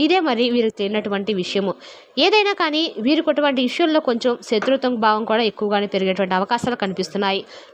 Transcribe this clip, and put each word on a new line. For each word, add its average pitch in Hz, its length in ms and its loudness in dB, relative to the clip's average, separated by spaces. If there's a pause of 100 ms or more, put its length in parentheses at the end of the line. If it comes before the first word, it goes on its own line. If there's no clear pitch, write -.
ఇదే 320 140 4 (100)
మరి 240 180 2 (100)
వీరికి 226 260 0
తెలియనటువంటి 202 580 -2
విషయము. 190 340 -2 (520)
ఏదైనా 403 360 4
కానీ 311 220 0 (220)
వీరికి 302 280 2
అటువంటి 277 340 2
విషయంలో 311 320 2 (100)
కొంచెం 240 220 0 (180)
శత్రుత్వం 254 460 0 (100)
భావం 214 260 2
కూడా 226 200 2
ఎక్కువగానే 202 440 -2
పెరిగేటువంటి 190 440 0
అవకాశాలు 240 440 -2
కనిపిస్తున్నాయి. 196 580 -2 (320)